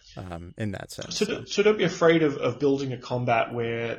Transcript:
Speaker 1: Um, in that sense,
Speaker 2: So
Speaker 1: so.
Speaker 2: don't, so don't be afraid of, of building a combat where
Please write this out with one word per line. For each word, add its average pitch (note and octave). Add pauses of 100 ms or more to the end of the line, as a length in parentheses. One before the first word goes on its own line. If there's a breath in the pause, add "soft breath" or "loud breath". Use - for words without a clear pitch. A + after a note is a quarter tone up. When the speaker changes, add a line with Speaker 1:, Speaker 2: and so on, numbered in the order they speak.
(180)
Speaker 1:
Um, F2
in G#2+
that -
sense, -
Speaker 2:
So G#3+
Speaker 1:
so. A3
Speaker 2:
don't, -
so G3+
don't G#3+
be -
afraid E3
of, D3
of B2
building C#3
a B2
combat B2
where A#2